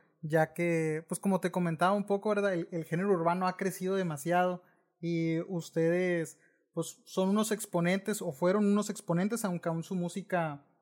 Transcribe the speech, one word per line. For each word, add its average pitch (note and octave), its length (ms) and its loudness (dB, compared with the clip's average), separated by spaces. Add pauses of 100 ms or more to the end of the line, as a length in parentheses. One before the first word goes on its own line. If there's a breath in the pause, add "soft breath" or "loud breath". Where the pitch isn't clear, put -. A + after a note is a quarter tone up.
(220 soft breath)
ya D#3 320 2
que, D#3+ 540 0
pues F#3 120 -6
como F#3+ 200 2
te F3 120 -4
comentaba F3 420 2
un G3+ 120 0
poco, G3+ 240 -2
¿verdad? G3+ 240 0
El, E3+ 180 -4
el E3 120 -4
género F3+ 300 0
urbano F3 340 2
ha F3+ 100 -2
crecido F#3 380 -2
demasiado F3+ 680 0 (380 soft breath)
y E3 480 0
ustedes, E3+ 920 0 (360 soft breath)
pues, - 320 -6
son F#3+ 240 0
unos G#3+ 220 2
exponentes G3 680 -2
o F3 120 -4
fueron G3 320 2
unos G3+ 260 2
exponentes, G3+ 540 -2
aunque F3 240 -2
aún E3 140 -2
su G3 120 -6
música E3+ 680 -4 (180)